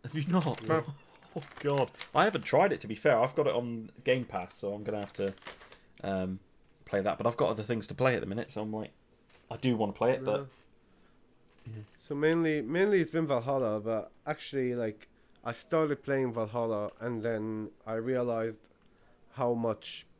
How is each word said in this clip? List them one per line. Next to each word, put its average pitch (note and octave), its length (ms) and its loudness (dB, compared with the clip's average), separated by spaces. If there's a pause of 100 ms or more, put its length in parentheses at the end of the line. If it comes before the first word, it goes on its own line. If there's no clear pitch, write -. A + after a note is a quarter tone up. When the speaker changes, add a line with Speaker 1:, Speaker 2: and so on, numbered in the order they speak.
Speaker 1:
Have C#3 120 -10
you D3+ 180 -2
not? E3 340 0
Speaker 2:
No. D#3+ 220 2
Speaker 1:
<laughs> C#3+ 60 -10 (420)
Oh, D#3+ 60 -6 (160)
God. C#3+ 320 0 (240)
I D3+ 120 6
haven't G3 180 0
tried E3+ 280 4
it, - 100 -2
to - 40 -10
be G#2+ 80 -6
fair. C3 240 4
I've C3 160 2
got D3 140 2
it D#2+ 80 2
on A#2 340 -6 (140)
Game B2+ 200 2
Pass, F2+ 300 -8
so G2+ 180 -4
I'm G#2 120 -8
gonna G#2 160 -4
have G#2 140 -8
to, G3 200 -2 (720)
um, F#2+ 340 -2 (460)
play G2+ 160 0
that. F#2+ 180 0
But G#2+ 80 -2
I've A#2 100 0
got B2+ 120 2
other G#2+ 160 -2
things A2 240 -4
to - 60 -10
play B2+ 200 2
at G2 60 0
the - 80 -6
minute, G2+ 240 -6
so G#2+ 100 -6
I'm G#2+ 100 -6
like, A2 200 -8 (580)
I A#2+ 60 -10
do B2+ 200 2
wanna G#2 180 0
play A#2+ 180 4
it, C3 120 -2
but A2 120 2
Speaker 2:
No. C#3 100 -4 (1500)
So - 180 -10
mainly, D#3 480 4
mainly F3+ 380 4
it's D#3+ 100 2
been E3 160 2
Valhalla, B2 540 2
but A2 320 -2 (140)
actually, C3+ 480 -2
like, A2+ 340 -4 (360)
I A#2 80 -6
started D3+ 500 0
playing C3+ 320 2
Valhalla, A2 560 -2 (100)
and A#2 220 -4
then G#2+ 480 -4 (160)
I A2 80 -4
realized A2+ 640 -2 (760)
how A#2+ 220 0
much A#2 520 -4 (140)